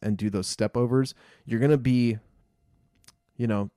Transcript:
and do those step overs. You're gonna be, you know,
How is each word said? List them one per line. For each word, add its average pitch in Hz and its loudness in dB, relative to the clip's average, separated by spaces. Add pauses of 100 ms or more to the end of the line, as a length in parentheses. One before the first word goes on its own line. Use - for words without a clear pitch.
and 104 -2
do 101 -2
those 95 -2
step - -4
overs. 123 0 (280)
You're 117 -4
gonna 143 4
be, 120 0 (1160)
you 120 -2
know, 101 -2